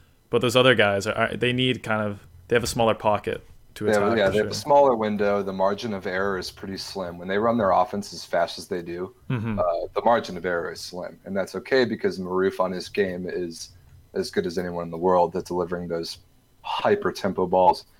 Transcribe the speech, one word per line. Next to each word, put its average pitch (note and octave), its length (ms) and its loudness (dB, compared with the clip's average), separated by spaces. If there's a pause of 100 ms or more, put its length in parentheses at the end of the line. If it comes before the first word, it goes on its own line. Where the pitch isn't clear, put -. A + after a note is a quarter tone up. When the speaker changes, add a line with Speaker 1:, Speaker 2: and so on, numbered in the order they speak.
(300)
Speaker 1:
But A#2 120 2
those A#2+ 140 2
other B2+ 200 8
guys, G2+ 300 4
are, G#2+ 80 -2
are, A2 240 0
they B2 160 0
need B2+ 300 -2
kind G#2+ 180 -2
of G2+ 240 -6 (240)
they A#2 80 2
have G#2+ 60 2
a G2+ 40 -4
smaller A2+ 280 2
pocket - 460 0 (340)
to G#2+ 100 -6
Speaker 2:
They G#2+ 80 4
have, G#2 100 4
Speaker 1:
attack, G#2 140 2
Speaker 2:
yeah, G2+ 80 4
Speaker 1:
for F#2+ 60 4
Speaker 2:
they G2+ 80 0
have G#2 80 0
a - 20 -6
Speaker 1:
sure. G2+ 120 -6
Speaker 2:
smaller C#3+ 340 6
window. G#2 460 0
The F#2+ 120 -4
margin G2+ 400 0
of F#2+ 120 -8
error F#2+ 320 -2
is F2+ 140 -8
pretty G2 260 -12
slim. F2 400 -8
When F2 120 -12
they G2 80 0
run A#2 200 2
their G2 140 4
offense F#2 420 0
as E2 120 -14
fast - 340 -2
as - 80 -14
they F2+ 140 -6
do, F2 320 -10 (160)
Speaker 1:
Mm-hmm. A2+ 300 -4
Speaker 2:
uh, F#2 40 0 (320)
the G2+ 80 -2
margin A2 320 2
of E2+ 100 -8
error E2+ 260 -2
is D#2+ 100 -14
slim. - 420 -12
And F#2+ 140 -8
that's F#2 180 -6
okay B2+ 300 2
because G2+ 340 -4
Maruf F#2 400 0
on F#2 140 0
his F2 160 -8
game F#2 400 -2
is F2 400 -8 (440)
as - 180 -4
good F#2+ 140 -2
as F2 120 -4
anyone F2 280 -4
in E2+ 60 -10
the E2 60 -10
world F2 380 4
at F2 100 -4
delivering F2 420 -4
those E2+ 300 -6 (440)
hyper-tempo G2+ 840 -2
balls. F2+ 380 4 (140)